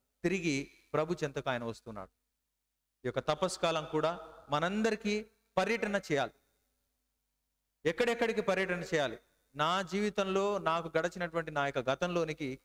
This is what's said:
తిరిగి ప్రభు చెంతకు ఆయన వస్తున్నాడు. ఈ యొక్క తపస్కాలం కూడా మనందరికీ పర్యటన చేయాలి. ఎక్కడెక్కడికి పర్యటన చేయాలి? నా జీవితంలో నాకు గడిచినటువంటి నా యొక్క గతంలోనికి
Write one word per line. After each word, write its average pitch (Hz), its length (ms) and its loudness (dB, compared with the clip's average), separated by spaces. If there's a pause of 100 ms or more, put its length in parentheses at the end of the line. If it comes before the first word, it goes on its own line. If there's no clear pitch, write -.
(220)
తిరిగి 165 480 0 (220)
ప్రభు 160 320 2
చెంతకు 139 260 -4
ఆయన 120 140 -2
వస్తున్నాడు. 107 460 -10 (960)
ఈ 127 40 -2
యొక్క 123 100 -4
తపస్కాలం 160 720 0
కూడా 156 300 0 (300)
మనందరికీ 208 760 0 (300)
పర్యటన 202 400 2
చేయాలి. 139 360 0 (1500)
ఎక్కడెక్కడికి 233 560 2
పర్యటన 180 420 0
చేయాలి? 143 360 0 (360)
నా 165 280 2
జీవితంలో 196 760 0
నాకు 165 400 0
గడిచినటువంటి 165 520 -2
నా 147 160 2
యొక్క 139 120 -2
గతంలోనికి 151 880 0